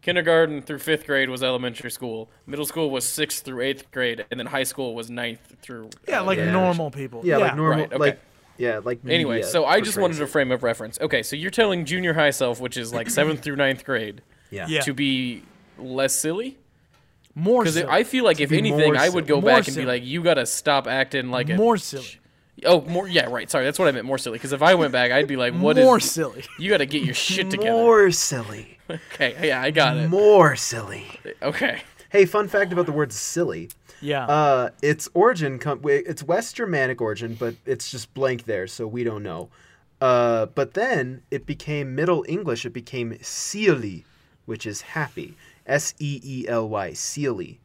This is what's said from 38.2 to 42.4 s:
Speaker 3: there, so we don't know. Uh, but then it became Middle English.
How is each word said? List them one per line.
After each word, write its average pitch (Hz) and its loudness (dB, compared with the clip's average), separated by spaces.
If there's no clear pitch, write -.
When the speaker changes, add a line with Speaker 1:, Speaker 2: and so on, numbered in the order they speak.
Speaker 3:
there, 95 -4
so 110 -10
we 120 -6
don't 107 -4
know. 90 -10
Uh, 120 4
but 139 -2
then 165 -2
it 143 -8
became 147 -8
Middle 156 0
English. 156 -4